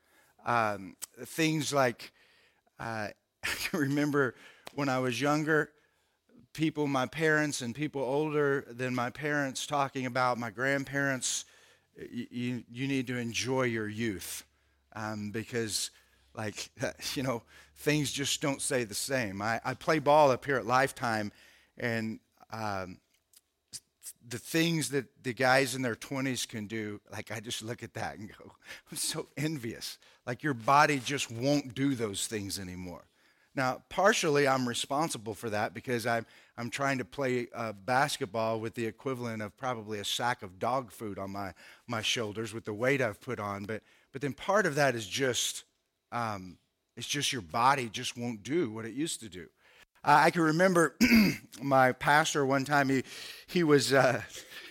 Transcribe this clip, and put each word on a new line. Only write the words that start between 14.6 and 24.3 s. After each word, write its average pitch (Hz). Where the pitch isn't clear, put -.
um, 107
because, 110
like, 110
<laughs> -
you 143
know, 123
things 151
just -
don't 117
stay 127
the 101
same. 104
I, 113
I 127
play 160
ball 143
up 120
here 139
at 101
Lifetime, 117
and, 113
um, 98
the 117